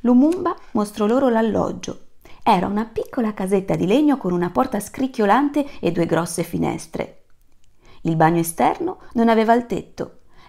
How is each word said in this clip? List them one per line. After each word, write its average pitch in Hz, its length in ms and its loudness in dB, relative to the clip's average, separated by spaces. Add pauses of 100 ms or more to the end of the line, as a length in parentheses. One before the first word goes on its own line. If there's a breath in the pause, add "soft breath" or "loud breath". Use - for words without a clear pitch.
Lumumba 320 560 4 (140)
mostrò 208 360 -2
loro 254 220 2
l'alloggio. 208 760 -2 (380 soft breath)
Era 190 260 2
una 208 180 -2
piccola 220 480 -4
casetta 190 400 -2
di 175 120 -2
legno 269 300 4
con 185 160 -4
una 175 160 0
porta 233 320 -2
scricchiolante 262 880 0 (140 loud breath)
e 170 120 0
due 170 140 0
grosse 170 380 -2
finestre. - 800 -6 (760 soft breath)
Il 165 140 0
bagno 160 220 4
esterno 247 600 -2 (140 loud breath)
non 233 140 4
aveva 220 260 4
il 240 120 0
tetto - 540 -8 (280 soft breath)